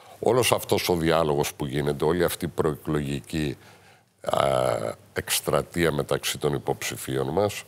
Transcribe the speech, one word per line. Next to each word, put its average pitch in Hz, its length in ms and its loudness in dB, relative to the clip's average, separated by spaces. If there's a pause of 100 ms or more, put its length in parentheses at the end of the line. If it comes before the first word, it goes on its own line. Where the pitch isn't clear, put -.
(180)
όλος 120 340 4
αυτός - 360 2
ο 90 80 4
διάλογος 80 580 2
που 73 120 -6
γίνεται, 71 380 -2
όλη 85 200 4
αυτή - 200 0
η 82 40 -2
προεκλογική, 73 1080 -2 (640)
α, - 280 0 (640)
εκστρατεία 78 800 0
μεταξύ 71 460 -2
των 73 160 0
υποψηφίων 65 720 -4
μας 101 400 0